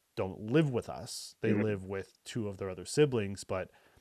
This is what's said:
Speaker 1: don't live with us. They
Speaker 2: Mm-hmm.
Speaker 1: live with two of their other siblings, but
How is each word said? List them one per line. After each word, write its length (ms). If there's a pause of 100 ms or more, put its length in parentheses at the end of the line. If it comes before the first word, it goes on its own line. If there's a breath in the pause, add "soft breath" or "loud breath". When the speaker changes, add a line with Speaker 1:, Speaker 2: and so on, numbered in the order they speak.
(160)
Speaker 1:
don't 340
live 200
with 180
us. 520
They 120
Speaker 2:
Mm-hmm. 100
Speaker 1:
live 220
with 400
two 240
of 100
their 120
other 140
siblings, 600
but 260 (300 soft breath)